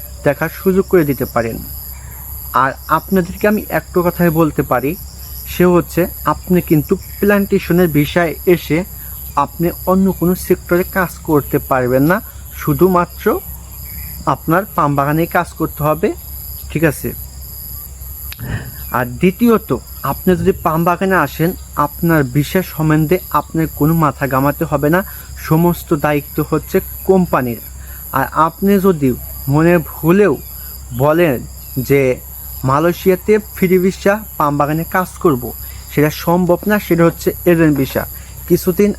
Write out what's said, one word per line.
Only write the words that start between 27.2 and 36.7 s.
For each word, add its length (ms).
আর 200
আপনি 480
যদি 340
মনে 300
ভুলেও 600
বলেন 420
যে 400
মালয়েশিয়াতে 760
ফ্রি 240
ভিসা 440
পাম 200
বাগানে 340
কাজ 160
করব, 440
সেটা 140
সম্ভব 580
না, 120